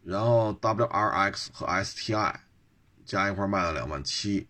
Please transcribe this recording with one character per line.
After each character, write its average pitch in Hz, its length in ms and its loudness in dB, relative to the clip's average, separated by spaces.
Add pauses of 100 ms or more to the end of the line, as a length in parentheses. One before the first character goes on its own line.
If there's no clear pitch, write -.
然 92 160 -4
后 113 320 4
W 110 340 0
R 104 240 2 (220)
X - 200 -8
和 - 140 -8
S 95 300 -2
T - 180 -4
I 107 260 0 (680)
加 98 240 0
一 95 40 -4
块 98 100 0
儿 98 40 0
卖 98 140 2
了 85 100 0
两 62 160 -4
万 69 160 -6
七 - 460 -2